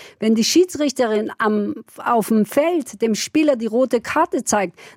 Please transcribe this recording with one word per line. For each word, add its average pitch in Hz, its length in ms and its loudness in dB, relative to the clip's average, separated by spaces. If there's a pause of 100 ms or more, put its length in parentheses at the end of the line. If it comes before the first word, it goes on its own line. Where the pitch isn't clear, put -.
(200)
Wenn 220 160 2
die 226 80 2
Schiedsrichterin 254 920 0
am, 208 380 0 (220)
auf 233 320 0
dem 214 180 4
Feld 302 560 -2
dem 226 140 0
Spieler 302 400 0
die 226 100 -6
rote 240 340 0
Karte 311 440 -2
zeigt, 196 340 -2 (180)